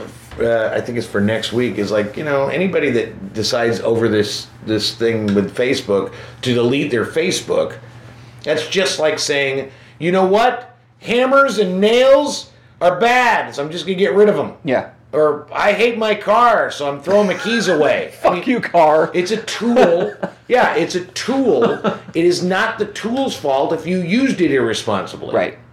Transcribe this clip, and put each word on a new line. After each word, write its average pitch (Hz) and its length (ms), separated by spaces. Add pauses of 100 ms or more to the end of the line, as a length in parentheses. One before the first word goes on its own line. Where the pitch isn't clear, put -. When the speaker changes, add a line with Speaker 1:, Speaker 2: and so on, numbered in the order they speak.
(420)
Speaker 1:
uh, 113 320
I 110 80
think 120 160
it's 110 80
for 104 160
next 107 320
week, 120 240
is 101 140
like, 104 260
you 156 60
know, 139 240
anybody 160 420
that 107 460
decides 113 460
over 117 280
this, 104 380 (180)
this 107 300
thing 110 400
with 95 200
Facebook 123 580 (280)
to 123 140
delete 131 340
their 110 160
Facebook, 156 720 (680)
that's 156 240
just - 300
like - 220
saying, 135 500 (300)
"You 170 120
know 190 140
what? 226 500 (260)
Hammers 262 580
and 185 200
nails 262 720 (320)
are 175 180
bad, 226 540
so 139 100
I'm 151 60
just 160 160
gonna 185 140
get 202 160
rid 208 140
of 170 100
'em." 110 140 (100)
Speaker 2:
Yeah. 123 220 (260)
Speaker 1:
Or, 151 420
"I 180 200
hate 226 260
my 214 160
car, 208 560
so 143 180
I'm 143 120
throwing 196 260
my 180 80
keys 214 320
away." 135 480
Speaker 2:
<laughs> - 60
Fuck - 100
Speaker 1:
I 180 40
mean, 175 120
Speaker 2:
you, 247 140
car. 160 520
Speaker 1:
it's 180 160
a 220 80
tool. 208 800
Speaker 2:
<laughs> - 40 (260)
Speaker 1:
Yeah, 233 260
it's - 180
a 180 120
tool. 226 580 (500)
It 165 120
is 175 180
not 196 340
the 208 80
tool's 247 500
fault 139 360
if 156 160
you 185 140
used 214 400
it 156 100
irresponsibly. 110 800
Speaker 2:
Right. - 240 (160)